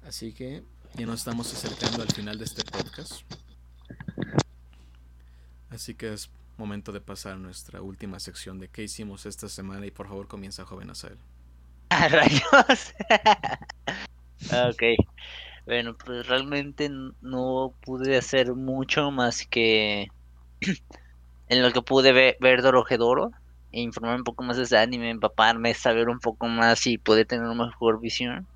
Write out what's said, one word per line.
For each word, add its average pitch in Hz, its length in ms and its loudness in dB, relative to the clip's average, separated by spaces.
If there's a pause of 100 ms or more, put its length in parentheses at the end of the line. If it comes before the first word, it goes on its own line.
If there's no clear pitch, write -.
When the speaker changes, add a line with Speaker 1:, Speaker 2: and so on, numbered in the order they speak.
Speaker 1:
Así 113 300 -14
que 131 300 -14 (320)
ya 117 120 -10
nos 117 140 -8
estamos 120 320 -8
acercando 113 500 -6
al 107 100 -8
final 107 260 -8
de 110 60 -12
este - 200 -8
podcast. - 580 -12 (2500)
Así 117 240 -14
que 110 180 -10
es 104 180 -14 (260)
momento 104 360 -10
de 101 100 -10
pasar 98 320 -12
a - 40 -14
nuestra 92 440 -16
última 95 380 -14
sección - 380 -14
de 92 100 -16
qué - 160 -14
hicimos 101 420 -12
esta 104 220 -14
semana. 98 380 -12
Y 98 40 -12
por 98 180 -16
favor 98 200 -12
comienza, 98 360 -14
joven 92 260 -16
Asael. - 280 -16 (440)
Speaker 2:
<laughs> - 280 -10
¡Ah, 175 180 4
rayos! 151 840 4 (140)
<laughs> - 600 2 (840)
Ok. 123 320 2 (840)
Bueno, 117 300 -2
pues 123 320 -10
realmente 143 580 -2
n-, 135 340 -8
no 131 600 -4
pude 131 360 -2
hacer 123 360 0
mucho 131 580 -2
más 123 360 -2
que 107 600 2 (520)
<clears throat> - 880 -10
en 127 140 4
lo 123 100 6
que 123 100 2
pude 135 300 6
ve-, 131 280 8
ver 127 220 6
Dorohedoro 127 680 4 (420)
e 117 100 -4
informarme 117 380 -4
un 123 40 -10
poco 120 200 -6
más 123 140 -2
de 127 60 0
ese 117 140 4
anime, 117 320 2
empaparme, 113 640 2
saber 117 360 2
un 120 100 -4
poco 117 280 -4
más 117 400 4
y 117 100 0
poder 110 280 4
tener 117 200 -4
una 117 200 -2
mejor 113 340 0
visión. 123 560 -6